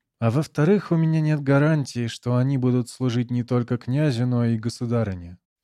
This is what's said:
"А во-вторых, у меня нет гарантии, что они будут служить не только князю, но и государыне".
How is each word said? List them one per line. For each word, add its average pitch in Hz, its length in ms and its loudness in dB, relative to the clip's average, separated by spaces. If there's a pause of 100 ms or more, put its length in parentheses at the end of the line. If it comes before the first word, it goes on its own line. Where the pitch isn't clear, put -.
(200)
"А 117 100 2
во-вторых, 156 640 0
у 170 40 2
меня 160 240 2
нет 151 220 0
гарантии, 139 640 2
что 123 300 -4
они 135 200 2
будут 123 320 0
служить 123 440 -2
не 120 100 0
только 120 360 -2
князю, 127 500 -2
но 120 160 0
и 117 120 2
государыне". 110 840 -4 (260)